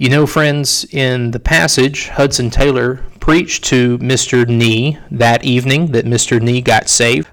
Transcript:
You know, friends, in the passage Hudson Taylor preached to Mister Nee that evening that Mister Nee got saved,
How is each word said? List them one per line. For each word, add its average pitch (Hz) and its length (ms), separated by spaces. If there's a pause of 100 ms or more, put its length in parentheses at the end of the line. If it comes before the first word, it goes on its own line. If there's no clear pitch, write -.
You 131 60
know, 143 180
friends, 143 680
in 127 380
the 117 100
passage 143 680
Hudson 127 420
Taylor 131 520 (180)
preached - 460
to 123 320
Mister 123 480
Nee 117 520 (140)
that 117 320
evening 135 480
that 117 140
Mister 117 340
Nee 120 220
got 113 260
saved, 123 460